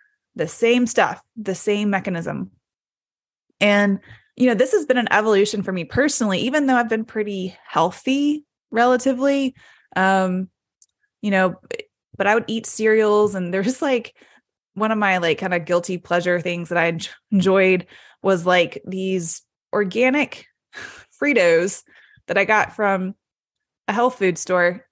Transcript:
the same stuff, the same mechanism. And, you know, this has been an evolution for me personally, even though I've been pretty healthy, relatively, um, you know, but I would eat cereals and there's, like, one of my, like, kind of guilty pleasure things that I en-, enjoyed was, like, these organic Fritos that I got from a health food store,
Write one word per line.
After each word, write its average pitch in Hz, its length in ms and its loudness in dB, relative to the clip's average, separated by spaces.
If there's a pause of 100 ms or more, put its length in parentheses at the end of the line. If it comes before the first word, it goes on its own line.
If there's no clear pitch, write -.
(360)
the 160 120 -4
same 240 380 2
stuff, - 360 0 (140)
the 196 200 -6
same 208 340 -2
mechanism. 180 600 -4 (1080)
And, 202 400 2 (360)
you 247 100 2
know, 254 80 4
this 208 180 2
has 359 140 0
been 254 120 2
an 233 140 0
evolution 208 520 2
for 190 80 -6
me 180 120 -4
personally, 214 580 0
even 277 260 0
though 262 80 2
I've 240 140 0
been 220 160 -2
pretty 202 520 -6 (100)
healthy, 277 760 0 (260)
relatively, 262 880 0 (400)
um, 190 540 0 (720)
you 214 100 -2
know, 190 240 2 (600)
but 196 100 -2
I 208 80 4
would 226 120 -2
eat 226 200 -6
cereals 214 640 2
and 180 180 -6
there's, 196 300 -2
like, 262 320 -2 (600)
one 214 160 -2
of 220 80 -2
my, 196 180 0
like, 165 220 0
kind 180 160 -4
of 170 100 -4
guilty 180 320 -2
pleasure 175 420 -2
things 175 300 -6
that 175 80 -4
I 170 100 2
en-, 165 120 -4 (320)
enjoyed 185 560 2 (340)
was, 190 240 0
like, 180 400 2
these 185 560 -6 (320)
organic 233 720 -2 (720)
Fritos 185 640 2 (440)
that 175 100 -2
I 196 80 2
got 214 300 0
from 196 400 -2 (720)
a 214 60 -2
health 240 260 0
food 185 180 0
store, 180 540 -2